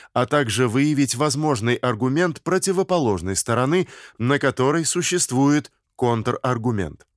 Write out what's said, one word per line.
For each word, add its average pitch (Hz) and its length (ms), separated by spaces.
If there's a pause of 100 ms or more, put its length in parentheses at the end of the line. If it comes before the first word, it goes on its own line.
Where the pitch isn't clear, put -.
(120)
а 123 140
также 127 420
выявить 139 460
возможный 135 640
аргумент 131 680
противоположной 160 920
стороны, 131 520 (300)
на 131 200
который 143 460
существует 147 880 (240)
контраргумент. 117 1120 (100)